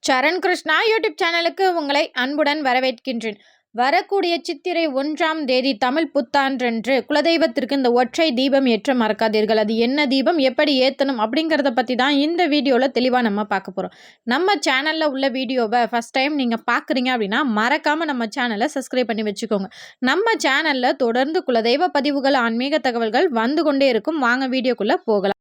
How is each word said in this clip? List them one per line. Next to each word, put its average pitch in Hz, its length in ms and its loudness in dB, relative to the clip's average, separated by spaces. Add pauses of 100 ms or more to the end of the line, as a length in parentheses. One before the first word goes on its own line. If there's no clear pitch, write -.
சரண் 294 320 2
கிருஷ்ணா 311 420 0
YouTube 427 340 0
சேனலுக்கு 339 500 -2 (100)
உங்களை 285 260 0 (100)
அன்புடன் 294 520 -2
வரவேற்கின்றேன். 240 760 -2 (360)
வரக்கூடிய 349 580 0 (100)
சித்திரை 330 440 -4
ஒன்றாம் 311 580 -2
தேதி 254 320 0
தமிழ் 277 340 0
புத்தாண்டன்று 262 920 0
குலதெய்வத்திற்கு 302 720 0
இந்த 269 180 2
ஒற்றை 247 420 2
தீபம் 262 340 2
ஏற்ற 233 260 0
மறக்காதீர்கள். 220 640 2
அது 220 200 0
என்ன 262 300 0
தீபம், 269 320 2
எப்படி 277 420 2
ஏத்தணும் 269 400 0
அப்படிங்கிறத 285 500 0
பத்தி 247 240 -2
தான் 269 220 2
இந்த 320 300 0
வீடியோல 269 420 2
தெளிவா 247 320 2
நம்ம 208 220 0
பார்க்க 190 320 -4
போறோம். 185 200 -6 (280)
நம்ம 349 320 0
சேனல்ல 311 540 0
உள்ள 269 200 -2
வீடியோவை 247 580 -2
ஃபர்ஸ்ட் 233 300 -4
டைம் 277 180 0
நீங்க 240 320 0
பார்க்குறீங்க 254 440 -2
அப்படின்னா, 226 300 0 (140)
மறக்காம 302 500 0
நம்ம 254 220 -4
சேனலை 240 420 -2
சப்ஸ்கிரைப் 254 420 -4
பண்ணி 220 140 -2
வச்சுக்கோங்க. 208 440 -4 (300)
நம்ம 370 420 0
சேனல்ல 277 540 0
தொடர்ந்து 262 480 0
குலதெய்வ 247 500 0
பதிவுகள், 277 460 0
ஆன்மீக 240 380 0
தகவல்கள் 240 520 0
வந்து 262 340 0
கொண்டே 277 260 2
இருக்கும். 254 300 0
வாங்க 254 280 0
வீடியோக்குள்ள 247 480 0 (100)
போகலாம். 196 360 0